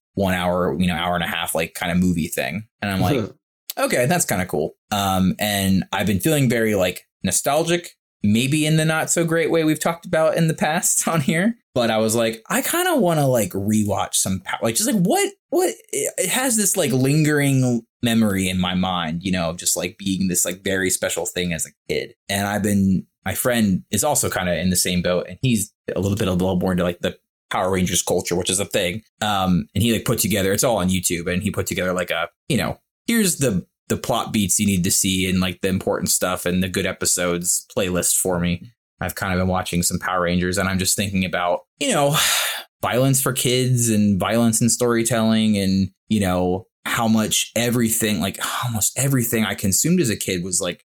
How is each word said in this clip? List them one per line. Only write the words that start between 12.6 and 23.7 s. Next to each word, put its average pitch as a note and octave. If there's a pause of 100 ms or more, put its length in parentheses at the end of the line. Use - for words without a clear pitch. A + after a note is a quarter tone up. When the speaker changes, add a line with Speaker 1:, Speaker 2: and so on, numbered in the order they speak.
Speaker 1:
kinda F4
wanna, E3+
like, A#2
rewatch G2+
some F#2+
Pow-, -
like, A2+
just, A#3+
like, G3+
what, E4+ (160)
what, E4+ (220)
it, -
it F3+
has B3+
this, G#3
like, D3+
lingering C3+ (200)
memory A2
in F#2
my F2+
mind, F2
you F#2
know, F2
of E2+
just, F2
like, F2+
being F#2+
this, F2
like, F#2
very F#2+
special F2+
thing F2+
as D#2
a - (180)
kid." C2+ (140)
And G2+
I've G2+
been, G2 (180)
my F#2+
friend A2